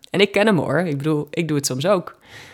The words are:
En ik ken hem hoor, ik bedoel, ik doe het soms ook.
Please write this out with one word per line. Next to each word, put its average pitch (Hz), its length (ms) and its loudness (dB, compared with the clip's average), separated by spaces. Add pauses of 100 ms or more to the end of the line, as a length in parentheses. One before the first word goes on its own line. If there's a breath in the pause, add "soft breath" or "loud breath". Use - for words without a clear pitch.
En 170 100 -2
ik 202 120 4
ken 202 140 2
hem 214 120 4
hoor, 139 220 0
ik 170 180 -2
bedoel, 147 320 -2
ik 170 180 -4
doe 151 100 -2
het 139 80 -4
soms 131 200 -4
ook. 185 320 0 (360 loud breath)